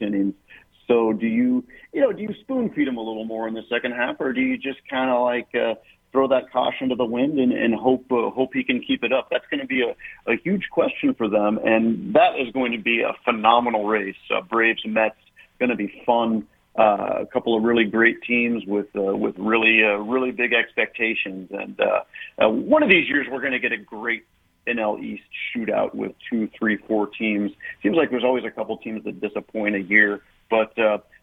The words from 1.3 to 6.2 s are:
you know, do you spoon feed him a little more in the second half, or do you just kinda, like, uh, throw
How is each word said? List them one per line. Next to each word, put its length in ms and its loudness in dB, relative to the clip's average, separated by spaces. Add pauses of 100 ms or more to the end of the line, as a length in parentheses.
you 80 -4
know, 120 4
do 100 -8
you 200 -8
spoon 280 -2
feed 160 0
him 100 -4
a 60 -8
little 220 -8
more 240 -6
in 60 -8
the 140 -10
second 240 -2
half, 280 -4
or 120 -2
do 80 -2
you 160 0
just 220 -8 (100)
kinda, 300 0
like, 360 0
uh, 200 0 (360)
throw 160 2